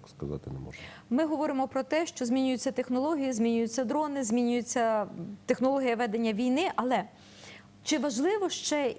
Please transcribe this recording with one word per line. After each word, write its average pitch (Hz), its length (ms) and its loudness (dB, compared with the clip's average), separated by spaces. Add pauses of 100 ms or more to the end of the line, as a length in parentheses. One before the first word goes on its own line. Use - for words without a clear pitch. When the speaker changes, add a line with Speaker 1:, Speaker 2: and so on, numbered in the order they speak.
Speaker 1:
сказати - 440 -8
не 67 80 -8
можна. - 220 -14 (280)
Speaker 2:
Ми 285 160 2
говоримо 294 420 0
про 262 160 -2
те, 311 220 0
що 262 200 -6
змінюються 262 460 0
технології, 262 600 0
змінюються 226 500 2
дрони, 285 400 0
змінюється 233 840 2 (380)
технологія 262 500 2
ведення 226 380 0
війни. 254 420 2
Але 240 280 2 (800)
чи 302 140 2
важливо 294 520 2
ще 285 500 0